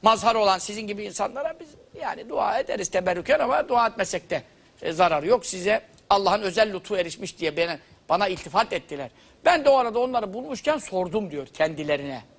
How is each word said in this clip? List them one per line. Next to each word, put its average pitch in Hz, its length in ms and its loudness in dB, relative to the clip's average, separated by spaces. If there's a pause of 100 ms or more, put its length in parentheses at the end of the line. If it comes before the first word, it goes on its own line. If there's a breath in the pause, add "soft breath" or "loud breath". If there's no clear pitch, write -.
mazhar 220 340 4
olan 202 220 4
sizin 208 300 -8
gibi 208 160 -8
insanlara 233 560 -6
biz 330 80 -18 (340)
yani 233 280 -8
dua 214 300 0
ederiz 202 300 -4
teberrüken 180 500 0
ama 277 300 0
dua 240 180 4
etmesek 190 420 -4
de, 156 140 -4 (380 soft breath)
e, 165 100 -4
zararı 160 360 2
yok. 233 180 2
Size 190 360 0 (280)
Allah'ın 196 320 4
özel 208 320 2
lütfu 190 240 -4
erişmiş 170 420 -6
diye 156 180 -2
bana, 170 200 -2 (320 soft breath)
bana 190 180 4
iltifat 185 460 -2
ettiler. 139 360 -8 (360 soft breath)
Ben 320 200 4
de 277 40 8
o 269 80 8
arada 233 220 2
onları 240 340 -2
bulmuşken 285 440 -2
sordum 185 540 -4
diyor 143 160 -8
kendilerine. 147 760 -4 (160)